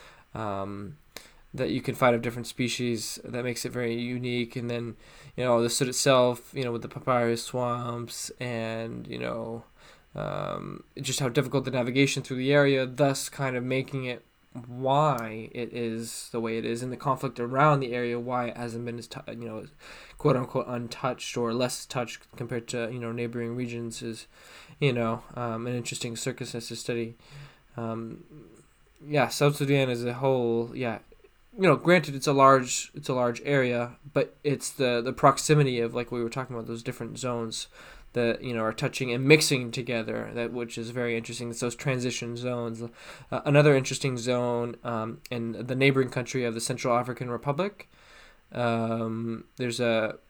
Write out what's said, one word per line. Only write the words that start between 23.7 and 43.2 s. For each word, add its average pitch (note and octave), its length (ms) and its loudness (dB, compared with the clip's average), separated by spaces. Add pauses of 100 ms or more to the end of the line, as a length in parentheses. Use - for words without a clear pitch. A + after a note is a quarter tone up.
is, A#2 240 -8 (540)
you C#3+ 120 4
know, A#2 300 0 (140)
um, A#2 320 -4
an B2 80 -2
interesting A#2 400 -6
circumstance A#2+ 540 -6
to A#2 60 -10
study. A#2 400 -4 (600)
Um, A2+ 480 -6 (840)
yeah, C#3+ 200 4
South D3 300 2
Sudan C#3 340 4
as A#2+ 120 -2
a B2 100 -2
whole, B2 600 2
yeah, A#2 260 -4 (560)
you G3 120 0
know, D3 80 10
granted D#3+ 400 4
it's C3 120 -4
a D3 60 4
large, C3+ 640 8
it's D3 140 -12
a C3+ 40 0
large A#2+ 320 2
area, B2 520 2 (140)
but - 320 0
it's - 280 -2
the, A#2+ 320 2
the B2+ 100 -2
proximity C#3 680 6
of, A#2 140 0
like B2 180 -4
we A#2+ 120 -2
were A2+ 60 -2
talking B2+ 260 -6
about, A2+ 120 -8
those A#2 140 -8
different A#2 380 -8
zones A#2+ 480 -4 (460)
that, A#2 300 2
you B2 120 -4
know, A2+ 60 0
are A2 120 2
touching B2+ 380 -2
and B2+ 140 0
mixing C#3+ 440 6
together, A2+ 640 -4
that, A#2 180 -2
which A#2+ 260 -6
is A#2 120 -6
very A#2+ 280 -2
interesting. A#2 340 -6
It's A2+ 80 -10
those A#2+ 160 -2
transition B2 640 -2
zones. A#2+ 440 -4 (500)